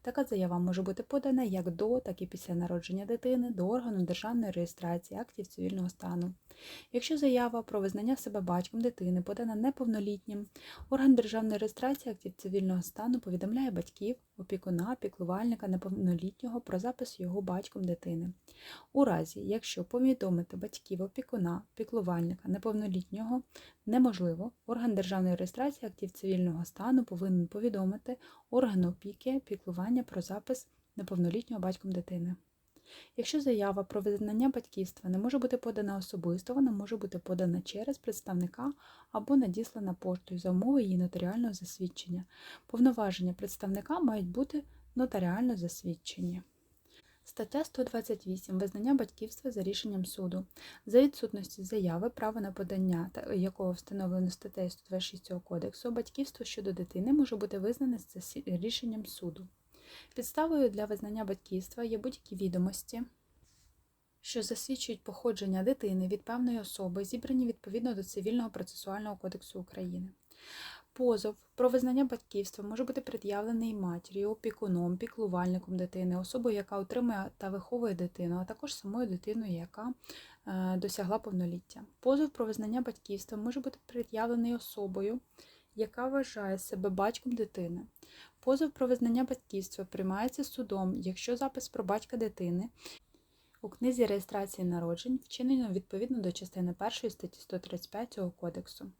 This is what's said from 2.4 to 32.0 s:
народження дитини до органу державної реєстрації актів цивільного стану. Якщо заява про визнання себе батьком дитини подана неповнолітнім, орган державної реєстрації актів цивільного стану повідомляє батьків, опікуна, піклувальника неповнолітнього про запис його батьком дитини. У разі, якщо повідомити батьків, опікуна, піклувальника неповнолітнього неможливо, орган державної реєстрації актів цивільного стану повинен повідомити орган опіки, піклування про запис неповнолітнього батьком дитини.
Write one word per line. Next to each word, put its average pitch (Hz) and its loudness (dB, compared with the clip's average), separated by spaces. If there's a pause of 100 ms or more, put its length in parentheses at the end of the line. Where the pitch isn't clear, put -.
народження 175 -2
дитини 240 2
до 185 0
органу 233 0
державної 214 0
реєстрації 175 -2
актів 202 -8
цивільного 180 -2
стану. 180 -4 (580)
Якщо 269 0
заява 247 4
про 214 -2
визнання 208 2
себе 208 -4
батьком 180 0
дитини 180 2
подана 214 -2
неповнолітнім, 214 0 (420)
орган 269 10
державної 220 4
реєстрації 247 0
актів 185 -8
цивільного 190 2
стану 233 0
повідомляє 202 0
батьків, 202 -4 (220)
опікуна, 185 -2
піклувальника 202 -2
неповнолітнього 190 0
про - -2
запис 247 -4
його 185 -2
батьком 185 -4
дитини. 175 -2 (600)
У 277 8
разі, 165 2
якщо 202 -2
повідомити 202 2
батьків, 190 -6
опікуна, 190 -2 (140)
піклувальника 180 -2
неповнолітнього 214 0 (440)
неможливо, 202 4 (140)
орган 233 2
державної 185 4
реєстрації 240 -2
актів 185 -8
цивільного 180 2
стану 247 2
повинен 180 2
повідомити 208 -2 (320)
орган 214 4
опіки, 208 -2
піклування 196 -2
про - -4
запис 208 -6 (280)
неповнолітнього 190 0
батьком 185 -4
дитини. 180 -4 (840)